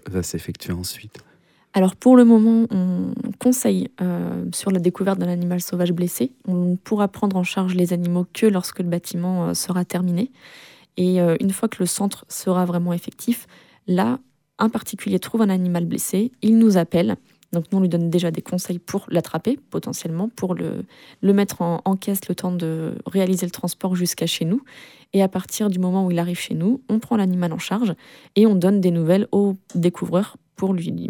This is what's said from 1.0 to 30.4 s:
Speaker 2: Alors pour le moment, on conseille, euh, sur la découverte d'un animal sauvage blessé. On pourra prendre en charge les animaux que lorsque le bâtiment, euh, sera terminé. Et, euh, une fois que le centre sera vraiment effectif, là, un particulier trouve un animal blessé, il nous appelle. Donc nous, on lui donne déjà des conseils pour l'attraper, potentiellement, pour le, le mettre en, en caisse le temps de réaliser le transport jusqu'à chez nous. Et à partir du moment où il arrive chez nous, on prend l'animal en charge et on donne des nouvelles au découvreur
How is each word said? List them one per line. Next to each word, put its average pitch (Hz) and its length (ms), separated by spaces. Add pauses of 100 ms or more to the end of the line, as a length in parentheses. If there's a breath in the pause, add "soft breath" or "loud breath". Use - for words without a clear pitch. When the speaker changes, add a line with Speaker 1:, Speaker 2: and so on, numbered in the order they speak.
Speaker 2:
Alors 190 220
pour 254 200
le 247 80
moment, 226 460
on 185 420 (260)
conseille, 220 520 (100)
euh, 175 440 (100)
sur - 160
la 190 80
découverte 185 400
d'un 180 100
animal 175 320
sauvage 175 320
blessé. 175 400 (140)
On 180 300
pourra 202 320
prendre 196 280
en 180 80
charge 185 300
les 180 180
animaux 175 400
que - 140
lorsque 190 320
le 180 100
bâtiment, 175 600
euh, 175 60
sera 180 300
terminé. 180 460 (640 loud breath)
Et, 180 240
euh, 170 180
une 196 140
fois 220 160
que - 100
le 180 80
centre - 420
sera 180 360
vraiment 175 280
effectif, - 540 (400 soft breath)
là, 208 320 (400)
un 220 120
particulier 202 500
trouve - 220
un 202 80
animal 180 340
blessé, 185 480 (100)
il 220 160
nous 220 200
appelle. 180 380 (360 soft breath)
Donc 170 180
nous, 190 80
on - 20
lui 190 80
donne 170 220
déjà 170 220
des 165 100
conseils 180 380
pour - 280
l'attraper, 175 500 (120)
potentiellement, 170 580
pour 180 260
le, 170 300 (380 loud breath)
le 196 100
mettre 202 300
en, 170 220
en 190 120
caisse 196 320
le 180 60
temps 180 180
de 160 440 (100)
réaliser 185 400
le 175 60
transport - 420
jusqu'à 175 320
chez - 180
nous. 196 160 (520 loud breath)
Et 196 100
à 190 60
partir 196 420
du 180 80
moment 185 260
où 180 60
il 170 80
arrive 175 200
chez - 160
nous, 190 360
on 214 80
prend 233 180
l'animal 180 360
en 165 60
charge 190 360 (400 loud breath)
et 214 120
on 214 100
donne 190 240
des 180 100
nouvelles 170 420
au 202 220 (220)
découvreur 175 600 (200)